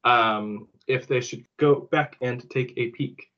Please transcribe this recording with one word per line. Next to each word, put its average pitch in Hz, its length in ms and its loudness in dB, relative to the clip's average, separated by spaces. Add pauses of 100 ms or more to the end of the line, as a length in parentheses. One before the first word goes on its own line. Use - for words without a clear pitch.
um, 107 640 2 (180)
if 131 220 -2
they 131 120 0
should - 240 -12 (120)
go 143 240 4 (100)
back 151 300 -2
and 123 280 -6
take 127 280 -4
a 117 140 -4
peek. - 480 -10